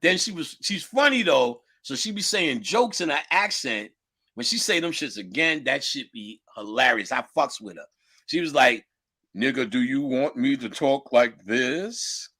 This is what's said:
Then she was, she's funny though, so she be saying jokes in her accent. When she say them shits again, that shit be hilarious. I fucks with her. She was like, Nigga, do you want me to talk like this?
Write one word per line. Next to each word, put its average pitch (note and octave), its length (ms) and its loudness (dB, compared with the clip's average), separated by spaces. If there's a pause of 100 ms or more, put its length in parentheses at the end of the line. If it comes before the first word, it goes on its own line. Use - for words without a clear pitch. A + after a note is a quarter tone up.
Then F3+ 160 4
she G3 140 -2
was, E3 300 -10
she's F#3+ 220 -4
funny C4+ 400 2
though, C3 380 4 (220)
so C3+ 120 -8
she G#3+ 160 -4
be G3+ 100 -6
saying D#3+ 400 0
jokes A3 400 0
in E3+ 80 -2
her D3 100 0 (120)
accent. C#3+ 600 -2 (440)
When A#2+ 100 -6
she B2 120 -2
say E3+ 220 2
them E3+ 120 -2
shits C#3 260 -6
again, C#3+ 480 0
that C#3 180 0
shit - 280 -6
be A2 300 -16 (140)
hilarious. A2 560 0
I B2+ 120 -2 (120)
fucks C#3+ 240 0
with G2 160 -16
her. D#2 100 -18 (420)
She D#3+ 120 -2
was D#3+ 140 -4
like, B2+ 320 6 (500)
Nigga, B2 340 0
do B2 120 0
you C3 200 0
want C#3 340 -2
me C3 220 0
to A#2+ 120 -6
talk C3+ 440 0
like A#2+ 320 4
this? C3+ 840 -4 (100)